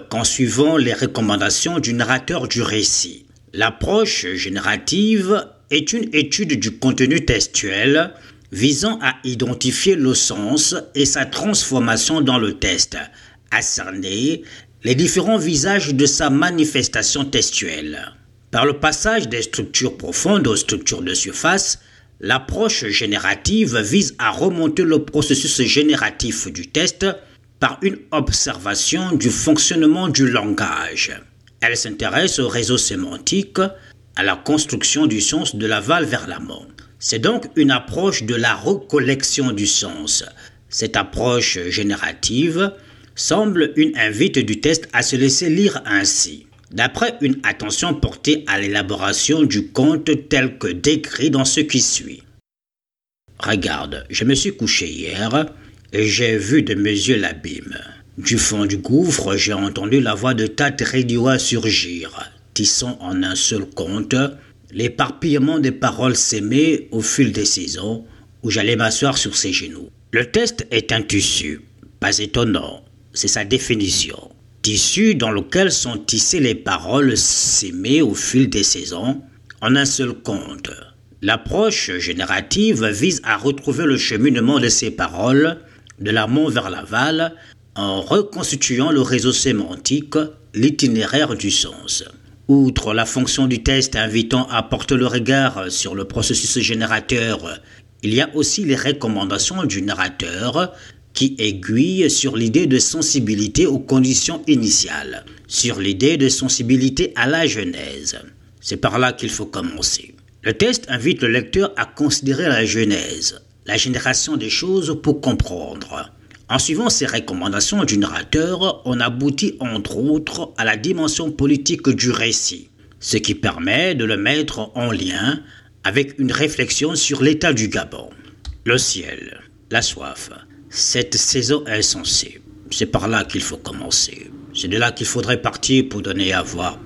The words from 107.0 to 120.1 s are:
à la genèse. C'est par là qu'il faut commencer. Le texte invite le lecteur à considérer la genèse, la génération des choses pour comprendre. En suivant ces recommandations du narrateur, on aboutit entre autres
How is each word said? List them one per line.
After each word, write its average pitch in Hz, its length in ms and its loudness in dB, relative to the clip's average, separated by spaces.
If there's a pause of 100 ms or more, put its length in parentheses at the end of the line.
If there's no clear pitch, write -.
à 123 100 2
la 160 200 2
genèse. 78 720 -6 (420)
C'est - 180 -6
par 113 200 0
là 127 140 2
qu'il 120 180 -6
faut - 160 -6
commencer. - 680 -6 (280)
Le 110 120 0
texte 233 340 0
invite 123 340 0
le 120 60 4
lecteur 123 480 0
à 113 80 2
considérer 139 600 0
la 120 200 2
genèse, 104 800 -2 (240)
la 208 100 -2
génération 127 600 0
des 110 140 -4
choses 170 520 0
pour 147 180 2
comprendre. 76 920 -4 (360)
En 120 100 2
suivant 202 320 0
ces - 160 2
recommandations 104 800 -2
du 107 140 2
narrateur, 160 840 -2
on 123 160 0
aboutit 135 600 0
entre 110 360 -6
autres 151 600 -2